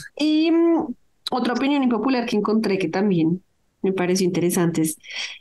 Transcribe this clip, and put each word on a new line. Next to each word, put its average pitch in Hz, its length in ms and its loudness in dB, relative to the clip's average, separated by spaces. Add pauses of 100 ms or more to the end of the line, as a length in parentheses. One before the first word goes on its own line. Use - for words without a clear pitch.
(160)
Y, 311 340 2
mm, 330 440 2 (360)
otra 240 240 -2
opinión 269 300 0
impopular 240 420 0
que 214 100 -2
encontré 208 420 0
que 180 100 -2
también 175 540 0 (380)
me 190 120 0
pareció 185 340 0
interesante 170 560 0
es, 160 160 -4 (420)